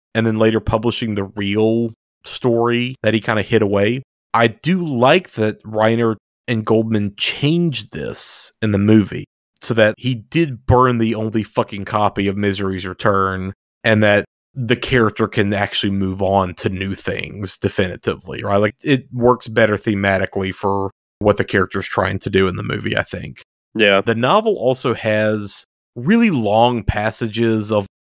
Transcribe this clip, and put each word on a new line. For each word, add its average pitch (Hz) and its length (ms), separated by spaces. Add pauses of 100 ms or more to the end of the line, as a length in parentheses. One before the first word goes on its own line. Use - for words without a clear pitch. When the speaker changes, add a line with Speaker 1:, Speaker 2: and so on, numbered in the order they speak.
(140)
Speaker 1:
and 113 120
then 110 120
later 110 220
publishing 110 560
the 98 80
real 110 680 (320)
story 120 800
that 110 120
he 110 60
kinda 107 220
hid 113 200
away. 104 420 (300)
I 117 140
do 175 380
like 139 460
that 107 320
Reiner 110 520 (320)
and 113 180
Goldman 110 520
changed 156 760
this - 580 (100)
in 110 100
the 101 60
movie 104 480 (360)
so - 120
that 110 240
he 127 180
did 139 500
burn 123 320
the 113 180
only 110 280
fucking 101 420
copy 104 420
of 98 100
Misery's 98 480
Return 95 680 (300)
and 107 200
that 101 220 (280)
the 120 220
character 113 520
can 101 260
actually 101 380
move 95 300
on 95 340
to - 140
new 95 240
things 92 640
definitively, - 880
right? 101 140
Like, 104 260
it 143 300
works 120 340
better 110 280
thematically 98 800
for 98 360 (300)
what 104 180
the - 60
character's 98 440
trying 98 320
to - 100
do 98 180
in 92 80
the 104 80
movie, 107 340
I 98 60
think. - 380 (340)
Speaker 2:
Yeah. 101 260
Speaker 1:
The 113 140
novel 190 420
also 123 380
has 107 680 (300)
really 220 360
long 113 520
passages 110 880
of 104 140 (300)